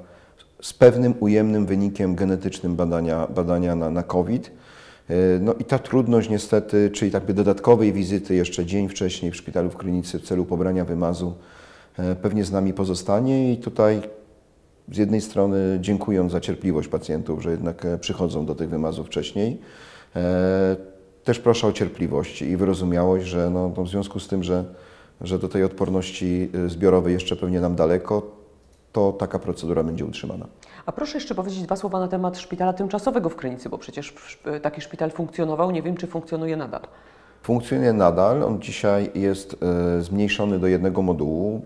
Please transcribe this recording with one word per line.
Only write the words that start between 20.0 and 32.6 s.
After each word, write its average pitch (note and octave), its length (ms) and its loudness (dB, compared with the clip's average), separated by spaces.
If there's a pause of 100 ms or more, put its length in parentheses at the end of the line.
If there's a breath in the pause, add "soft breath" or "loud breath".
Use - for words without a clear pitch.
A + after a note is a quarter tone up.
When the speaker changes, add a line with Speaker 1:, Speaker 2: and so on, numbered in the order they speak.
Speaker 1:
e, F#2 600 2 (480)
też A#2+ 140 2
proszę A#2 280 4
o G#2 60 4
cierpliwość D#2+ 680 -2
i E2 140 0
wyrozumiałość, F2+ 720 2
że F2 240 -2
no, F2+ 260 -2
no F#2 60 -2
w F2 60 -6
związku G2 320 -6
z - 80 -12
tym, F#2+ 140 -2
że, F2+ 220 0 (560 loud breath)
że F2+ 180 -2
do F#2 100 -4
tej F#2+ 160 2
odporności, F#2 840 -2 (160)
e, - 20 0
zbiorowej F2+ 460 4
jeszcze - 220 -2
pewnie F2+ 240 0
nam F2 160 0
daleko, F#2 640 0 (520)
to G2+ 200 2
taka F#2+ 260 -4
procedura E2 460 -2
będzie D#2+ 200 -4
utrzymana. - 420 -10 (400 loud breath)
Speaker 2:
A E3 60 -6
proszę D4 260 -8
jeszcze - 160 -8
powiedzieć F#3+ 280 -6
dwa F#3 140 -2
słowa F#3+ 240 -4
na F#3 80 -2
temat F3+ 300 -2
szpitala F#3 340 -2